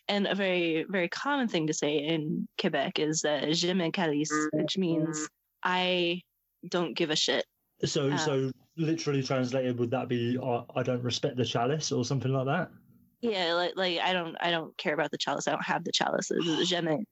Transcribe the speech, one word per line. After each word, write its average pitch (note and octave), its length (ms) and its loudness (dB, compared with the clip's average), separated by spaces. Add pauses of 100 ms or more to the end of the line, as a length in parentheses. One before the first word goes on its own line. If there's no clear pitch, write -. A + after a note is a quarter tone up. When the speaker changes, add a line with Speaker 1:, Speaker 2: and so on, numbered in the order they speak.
Speaker 1:
and G3+ 180 2
a F3+ 100 2
very, F3 520 2
very G3 220 0
common C#4 400 0
thing D#3 180 0
to D3+ 60 2
say D3 240 0
in D#3 500 -2 (140)
Quebec D#3 380 0
is, D#3 260 0
uh, D3 260 0
"Je F3 220 2
m'en E3+ 180 0
calisse," D3+ 400 0 (220)
which D#3 240 0
means, D#3+ 500 0 (360)
"I F3+ 580 0 (480)
don't E3+ 240 0
give D3+ 160 0
a D3+ 80 0
shit." - 280 2 (380)
Speaker 2:
So, C#3 280 2
Speaker 1:
Uh, C#3+ 60 2
Speaker 2:
so C3+ 340 0 (260)
literally D3+ 460 0
translated, B2+ 560 0
would A#2+ 120 0
that B2 160 -2
be, A#2+ 340 0
"I, A#2+ 220 0 (120)
I B2+ 80 0
don't B2 200 -2
respect B2 320 -2
the B2 100 2
chalice" C3+ 460 0
or B2+ 140 0
something C3 260 0
like C3 140 0
that? D#3+ 240 0 (520)
Speaker 1:
Yeah, F#3 340 0
like, F3 200 0
like, F3+ 240 0
"I F3+ 140 2
don't, E3 280 -2
I E3+ 100 2
don't E3 260 -2
care D#3 160 0
about D3 180 0
the D#3 60 -4
chalice. - 300 -2
I C#3 40 2
don't - 140 0
have D#3+ 180 0
the - 80 -6
chalice." - 400 0
It's, E3 380 0
"Je F3 120 0
m'en, D#3 300 0